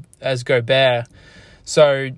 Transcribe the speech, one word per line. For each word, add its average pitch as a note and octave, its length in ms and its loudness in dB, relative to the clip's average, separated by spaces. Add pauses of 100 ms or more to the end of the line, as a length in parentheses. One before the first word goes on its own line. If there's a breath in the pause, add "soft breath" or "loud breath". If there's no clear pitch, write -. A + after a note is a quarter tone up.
(200)
as C3 240 -6
Gobert. B2+ 640 0 (560 soft breath)
So C#3 540 2